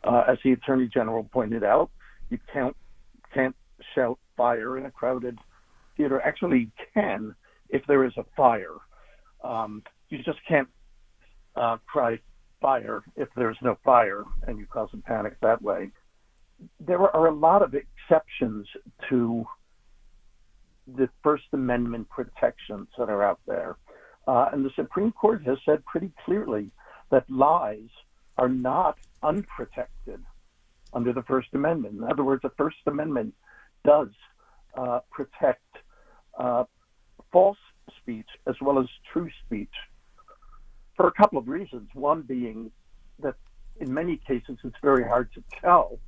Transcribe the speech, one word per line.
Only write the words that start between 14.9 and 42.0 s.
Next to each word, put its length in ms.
a 60
panic 420
that 220
way. 280
There 200
are 260
a 80
lot 280
of 120
exceptions 920
to 380
the 220
First 300
Amendment 580
protections 800
that 100
are 140
out 240
there. 300
Uh, 260
and 120
the 120
Supreme 360
Court 320
has 200
said 220
pretty 240
clearly 460
that 200
lies 580
are 120
not 500
unprotected 1000
under 200
the 100
First 320
Amendment. 440
In 60
other 180
words, 200
the 80
First 260
Amendment 480
does, 240
uh, 240
protect, 540
uh, 260
false 260
speech 300
as 140
well 180
as 80
true 180
speech 280
for 120
a 40
couple 260
of 100
reasons. 460
One 280